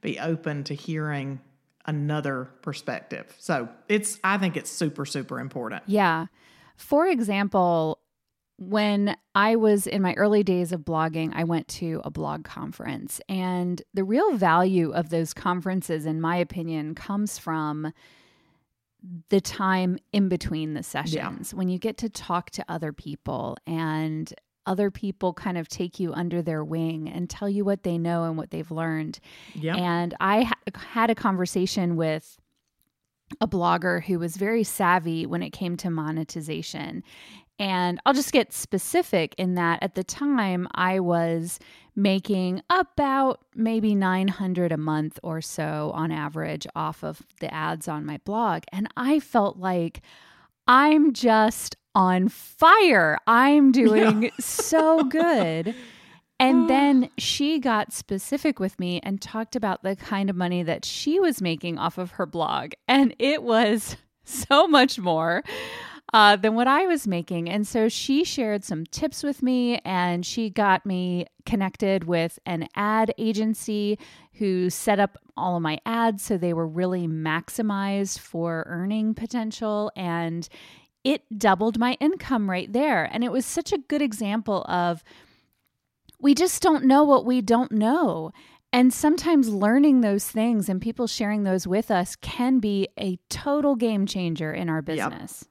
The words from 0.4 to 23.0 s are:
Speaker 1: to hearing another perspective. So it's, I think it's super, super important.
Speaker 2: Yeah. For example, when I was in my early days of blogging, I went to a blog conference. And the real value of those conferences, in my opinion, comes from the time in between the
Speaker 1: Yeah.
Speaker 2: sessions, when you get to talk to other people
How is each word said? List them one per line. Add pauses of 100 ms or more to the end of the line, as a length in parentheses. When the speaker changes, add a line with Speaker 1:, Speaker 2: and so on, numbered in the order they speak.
Speaker 1:
to
hearing (440)
another (140)
perspective.
So (200)
it's,
I
think
it's
super,
super
important.
Speaker 2:
Yeah. (500)
For
example, (580)
when (180)
I
was
in
my
early
days
of
blogging,
I
went
to
a
blog
conference.
And (120)
the
real
value
of
those
conferences,
in
my
opinion,
comes
from (1400)
the
time (140)
in
between
the
Speaker 1:
Yeah.
Speaker 2:
sessions,
when
you
get
to
talk
to
other
people (100)